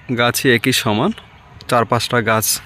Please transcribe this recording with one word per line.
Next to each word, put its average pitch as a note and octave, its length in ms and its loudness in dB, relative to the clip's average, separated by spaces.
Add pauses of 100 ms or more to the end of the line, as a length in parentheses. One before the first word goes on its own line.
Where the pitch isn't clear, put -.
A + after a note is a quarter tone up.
(180)
গাছই A#2+ 320 0
একই A#2+ 220 2
সমান, A#2+ 400 0 (580)
চার A#2+ 160 2
পাঁচটা A#2+ 360 -2
গাছ A2 440 -2